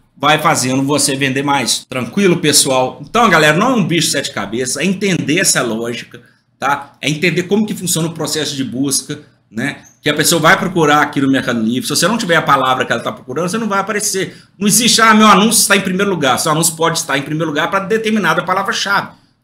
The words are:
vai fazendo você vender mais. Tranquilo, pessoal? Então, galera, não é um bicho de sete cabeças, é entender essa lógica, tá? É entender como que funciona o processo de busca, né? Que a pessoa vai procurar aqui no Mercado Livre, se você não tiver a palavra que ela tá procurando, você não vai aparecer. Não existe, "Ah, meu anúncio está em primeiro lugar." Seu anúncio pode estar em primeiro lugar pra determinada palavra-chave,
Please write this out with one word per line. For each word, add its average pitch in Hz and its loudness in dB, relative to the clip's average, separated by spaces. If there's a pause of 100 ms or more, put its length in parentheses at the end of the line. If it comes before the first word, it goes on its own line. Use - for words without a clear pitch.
(160)
vai 151 2
fazendo 135 0
você 139 0
vender 135 -2
mais. 139 -2
Tranquilo, 175 0
pessoal? 131 0
Então, 220 2
galera, 156 4
não 226 2
é 262 0
um 196 2
bicho 170 0
de - -2
sete 139 -4
cabeças, 117 -6
é 143 -2
entender 180 -2
essa 170 0
lógica, 117 -6 (360)
tá? 139 -4
É 123 -4
entender 156 0
como 208 0
que - -6
funciona 170 -4
o 160 -10
processo 147 -6
de 135 -2
busca, 131 -4 (280)
né? 131 -6 (180)
Que - -4
a 151 2
pessoa 160 2
vai 175 4
procurar 156 2
aqui 143 -2
no 135 2
Mercado 123 0
Livre, 120 0
se - -6
você 147 2
não 226 0
tiver 170 0
a 156 2
palavra 127 2
que 123 -2
ela 117 -4
tá 120 -6
procurando, 151 -6
você 220 -4
não 233 -4
vai 196 -2
aparecer. 196 -4 (160)
Não 196 0
existe, 233 2
"Ah, 226 8
meu 214 6
anúncio 208 4
está - 2
em 196 0
primeiro 190 -2
lugar." 131 0
Seu 165 0
anúncio 160 0
pode 160 0
estar 139 -2
em 143 -4
primeiro 156 -4
lugar 151 -2
pra 190 0
determinada 190 0
palavra-chave, 196 -2 (340)